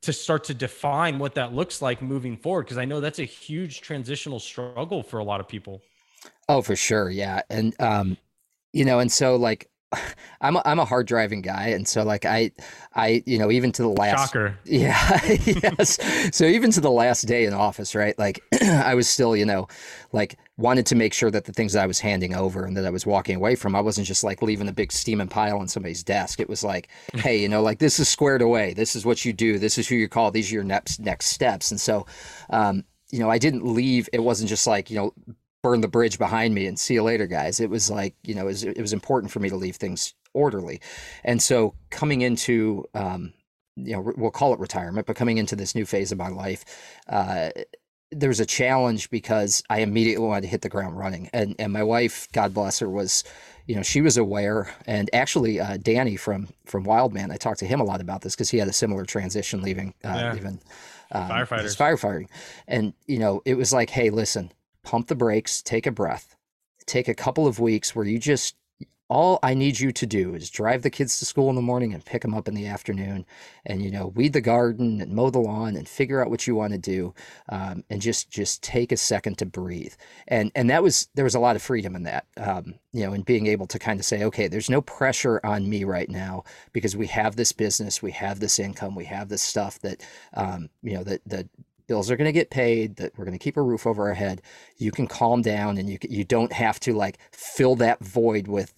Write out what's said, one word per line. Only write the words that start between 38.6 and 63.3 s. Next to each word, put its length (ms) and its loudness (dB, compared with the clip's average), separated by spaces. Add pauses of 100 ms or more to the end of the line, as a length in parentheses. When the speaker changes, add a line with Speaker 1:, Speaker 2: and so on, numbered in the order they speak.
Speaker 2:
it 160 -6
was 120 -4
important 400 -2
for 80 -4
me 100 -2
to 60 -6
leave 200 -6
things 380 -6 (200)
orderly. 460 -2 (440)
And 180 2
so 320 4 (160)
coming 320 0
into, 720 2
um, 380 -6 (440)
you 180 -8
know, 60 -4
re-, 160 -4
we'll 160 0
call 220 2
it 60 -8
retirement, 460 -4
but 100 -2
coming 220 2
into 180 -2
this 180 -6
new 120 0
phase 260 -2
of 60 -6
my 100 -6
life, 360 -8 (460)
uh, 400 -2 (600)
there 200 0
was 100 2
a 60 2
challenge 640 2
because 600 0
I 100 2
immediately 460 2
wanted 160 0
to 60 -6
hit 140 -4
the 80 -6
ground 280 -6
running. 360 -8
And, 240 0
and 140 -4
my 100 0
wife, 500 0
God 220 2
bless 260 0
her, 100 -2
was, 340 -2 (420)
you 100 -4
know, 60 -4
she 200 2
was 140 6
aware. 580 0 (120)
And 280 0
actually, 460 2
uh, 180 -4
Danny 380 2
from, 320 -4 (180)
from 180 -4
Wildman, 460 2
I 60 -8
talked 240 -4
to 60 -6
him 140 0
a 40 2
lot 160 -2
about 220 -8
this 140 -6
'cause 140 -2
he 80 2
had 100 0
a 40 -6
similar 320 -2
transition 580 -4
leaving, 320 -6 (100)
uh, 120 -8
Speaker 1:
Yeah. 160 -4
Speaker 2:
leaving, 280 -8 (520)
um, 180 -4
Speaker 1:
Firefighters. 340 -2
Speaker 2:
his 120 -4
firefighting. 520 0 (400)
And, 260 -2 (120)
you 120 0
know, 280 0